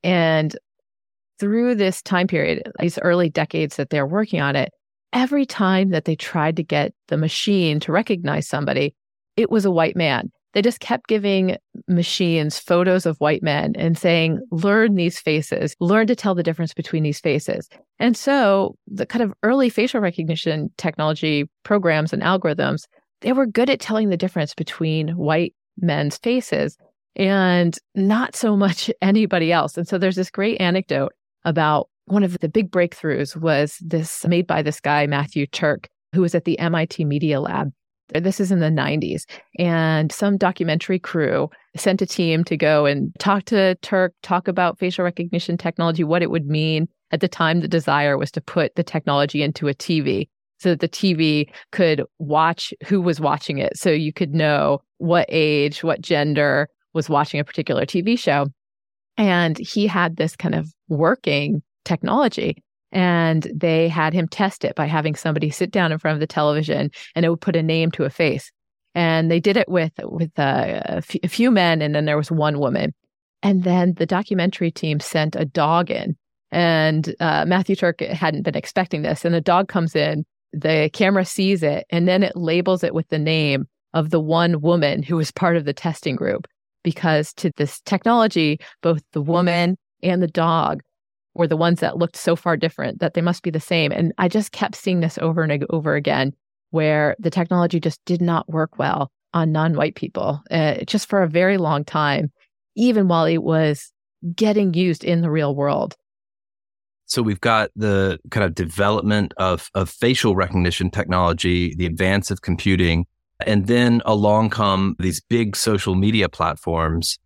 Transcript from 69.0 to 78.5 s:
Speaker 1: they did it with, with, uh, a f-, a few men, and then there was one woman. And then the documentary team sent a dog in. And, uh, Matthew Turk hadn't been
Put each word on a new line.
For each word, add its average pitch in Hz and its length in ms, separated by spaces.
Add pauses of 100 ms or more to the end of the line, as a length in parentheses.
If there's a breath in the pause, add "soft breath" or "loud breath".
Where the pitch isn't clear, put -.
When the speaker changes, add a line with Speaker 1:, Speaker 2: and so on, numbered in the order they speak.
Speaker 1:
they 170 80
did 196 160
it 220 140
with, 165 240 (100)
with, 160 340
uh, 135 480
a - 120
f-, - 260
a 185 60
few 240 220
men, 170 300
and 151 140
then 151 80
there 151 140
was 151 120
one 151 300
woman. 139 340 (480)
And 196 220
then 180 300
the 170 120
documentary 185 640
team 151 280
sent 156 380
a 165 80
dog 165 440
in. - 280 (340)
And, 160 720
uh, 151 260
Matthew 185 300
Turk 170 240
hadn't 156 420
been 151 140